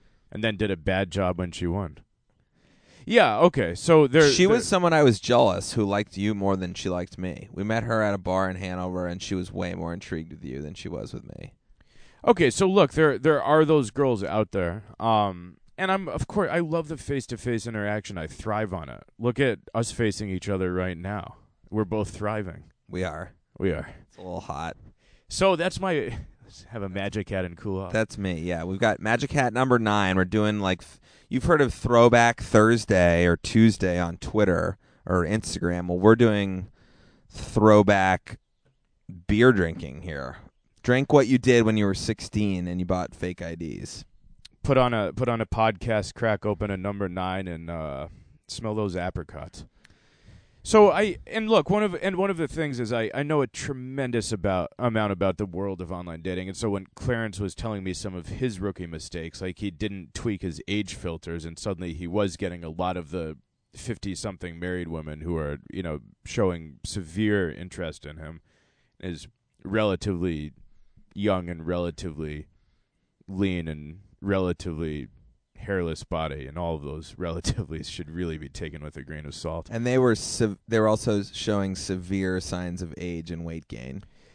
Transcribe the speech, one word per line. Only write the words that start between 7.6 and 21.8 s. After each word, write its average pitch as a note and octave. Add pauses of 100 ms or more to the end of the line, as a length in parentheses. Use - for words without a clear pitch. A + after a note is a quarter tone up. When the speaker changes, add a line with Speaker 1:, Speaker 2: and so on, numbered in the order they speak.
Speaker 2:
met A2
her A2+
at G#2
a G2
bar F#2
in F#2
Hanover, F2+
and F2
she -
was F2+
way F#2
more E2+
intrigued E2
with D#2
you C#2
than D2+
she -
was -
with -
me. - (720)
Speaker 1:
Okay, F3
so F#3
look, F#3+
there, D3+
there D3
are D#3
those D3
girls B2+
out G2+
there, F#2 (160)
um, G2 (200)
and F#3
I'm, F#3+
of -
course, F#3
I E3+
love E3
the D3+
face-to-face B2
interaction. G#2
I D#2+
thrive G#2+
on E2
it. G1+ (160)
Look A#2+
at B2 (160)
us A#2
facing G#2+
each F#2
other F#2
right F#2
now. F#2+ (340)
We're G#2+